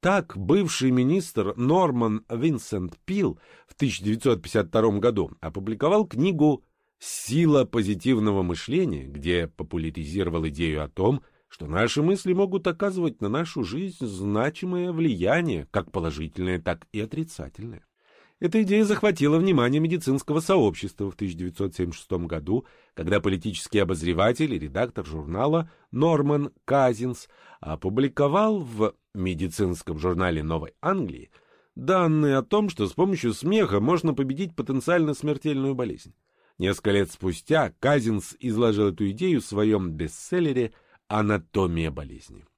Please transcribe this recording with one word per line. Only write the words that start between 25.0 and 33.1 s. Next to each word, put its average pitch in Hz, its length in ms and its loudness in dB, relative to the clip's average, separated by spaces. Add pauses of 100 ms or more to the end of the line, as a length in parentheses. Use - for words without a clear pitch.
журнала 101 640 -2 (200)
Норман 147 640 2 (120)
Казинс 123 640 0 (320)
опубликовал 143 1000 0
в 110 340 0 (200)
медицинском 90 840 -2
журнале 87 440 0
Новой 78 380 -4
Англии 160 500 -4 (460)
данные 156 600 4
о 131 60 2
том, 208 280 0
что 107 180 -2
с - 40 -6
помощью 165 420 0